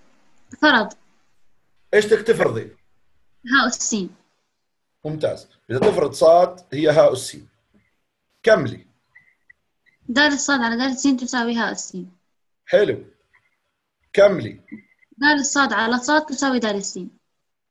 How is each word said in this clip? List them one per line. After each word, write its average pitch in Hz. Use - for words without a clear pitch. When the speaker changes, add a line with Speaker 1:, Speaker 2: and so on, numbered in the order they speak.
Speaker 1:
فرض. 247
Speaker 2:
إيش 208
بدك 214
تفرضي؟ 156
Speaker 1:
هاء 247
السين. 214
Speaker 2:
ممتاز. 151
إذا 120
تفرض 175
صاد 170
هي 151
هاء 147
السين. -
كملي. 143
Speaker 1:
دال 285
الصاد 277
على 233
دال 254
السين 269
تساوي 240
هاء 220
السين. 185
Speaker 2:
حلو. 175
كملي. 175
Speaker 1:
دال 285
الصاد 269
على 226
صاد 302
تساوي 269
دال 214
السين. 190